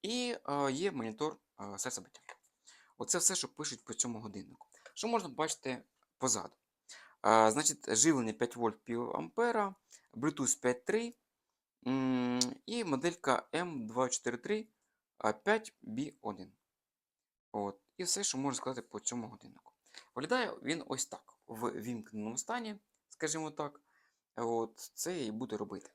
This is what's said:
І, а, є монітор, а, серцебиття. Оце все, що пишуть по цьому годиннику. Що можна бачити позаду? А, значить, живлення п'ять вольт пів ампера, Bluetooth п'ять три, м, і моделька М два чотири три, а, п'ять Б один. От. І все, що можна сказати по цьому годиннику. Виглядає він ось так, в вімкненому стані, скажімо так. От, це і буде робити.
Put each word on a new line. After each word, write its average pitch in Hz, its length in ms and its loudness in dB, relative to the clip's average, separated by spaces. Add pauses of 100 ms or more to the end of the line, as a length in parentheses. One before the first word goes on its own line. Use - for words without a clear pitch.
І, 240 420 -2
а, 143 260 2
є 170 220 0
монітор, 131 460 -4 (180)
а, 101 220 -10
серцебиття. - 440 -8 (760)
Оце - 200 0
все, 180 180 4
що - 120 -2
пишуть - 380 -8
по 117 80 -8
цьому 117 260 -2
годиннику. 101 480 -12 (260)
Що - 140 -6
можна 208 220 0
бачити 131 540 -4 (340)
позаду? 123 360 0 (680)
А, 110 300 10
значить, 139 440 2
живлення 123 380 6
п'ять 117 220 -2
вольт 113 280 0
пів 117 320 -2
ампера, 208 600 0 (380)
Bluetooth 139 480 0
п'ять 123 240 2
три, 233 280 0 (760)
м, 127 520 2 (260)
і 233 180 -2
моделька 143 720 2
М 156 320 -4
два 123 220 0
чотири 120 280 -2
три, 214 300 -4 (500)
а, 214 160 2
п'ять 220 480 0
Б 123 300 -6 (100)
один. 92 300 -8 (1000)
От. 101 280 -2 (180)
І 185 60 -6
все, 190 200 0
що - 140 -2
можна 135 200 0
сказати 131 240 -4
по - 180 -12
цьому 117 280 -4
годиннику. - 440 -20 (440)
Виглядає 208 380 0 (100)
він 156 240 -2
ось 135 180 -2
так, - 280 -14 (140)
в 117 240 -2
вімкненому 110 680 -6
стані, 220 380 -6 (340)
скажімо 156 420 -4
так. 147 300 -6 (540)
От, 117 440 -2
це 165 460 -6
і 107 60 -4
буде 110 260 -6
робити. 101 380 -8